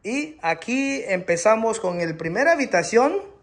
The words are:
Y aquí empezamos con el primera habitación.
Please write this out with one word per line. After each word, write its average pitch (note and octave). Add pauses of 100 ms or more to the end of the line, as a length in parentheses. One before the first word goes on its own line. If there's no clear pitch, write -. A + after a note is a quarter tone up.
Y D4
aquí C4
empezamos G#3
con F3
el E3
primera F#3+
habitación. B3 (280)